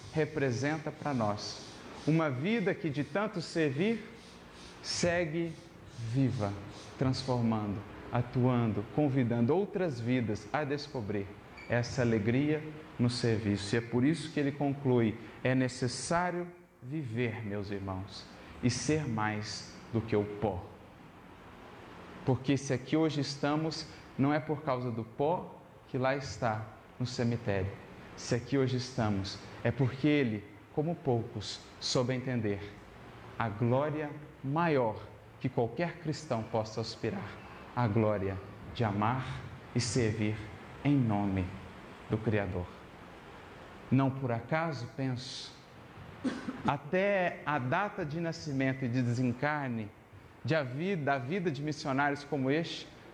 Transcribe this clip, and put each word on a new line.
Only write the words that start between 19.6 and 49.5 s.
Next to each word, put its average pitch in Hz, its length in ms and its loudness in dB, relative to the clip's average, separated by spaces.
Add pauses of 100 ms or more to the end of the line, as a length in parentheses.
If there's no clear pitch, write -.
do 113 80 4
que 107 160 2
o 104 80 6
pó." 101 400 -2 (1600)
Porque 135 320 4
se 131 160 -2
aqui 127 240 0
hoje 156 240 4
estamos, 151 680 0 (320)
não 139 140 6
é 151 80 4
por 147 220 -2
causa 123 280 0
do 110 140 -2
pó 170 480 0 (360)
que 135 100 -2
lá 131 180 4
está 113 500 -2 (320)
no 127 80 0
cemitério. 110 640 0 (460)
Se - 180 -2
aqui 123 240 2
hoje 127 180 4
estamos, 104 640 0 (240)
é 120 80 2
porque 135 380 2
ele, 127 360 4 (300)
como 160 200 0
poucos, 117 680 -2 (180)
soube 127 360 2
entender 120 460 0 (760)
a 113 100 2
glória 139 640 2 (320)
maior 135 580 2 (380)
que 135 100 0
qualquer 131 500 0
cristão 135 440 -2
possa 110 380 -2
aspirar: 101 500 -4 (440)
a 123 120 4
glória 104 500 4 (380)
de - 80 -2
amar 110 580 2 (340)
e 123 60 2
servir 107 540 2 (480)
em 143 140 6
nome 101 480 4 (680)
do 110 60 2
Criador. 98 500 0 (1200)
Não 135 200 4
por 135 220 -2
acaso, 135 640 -2
penso, 127 580 -4 (1120)
até 180 800 2
a 147 140 0
data 180 460 0
de 147 140 -4
nascimento 139 640 0
e 127 40 0
de 127 140 2
desencarne 123 840 0 (560)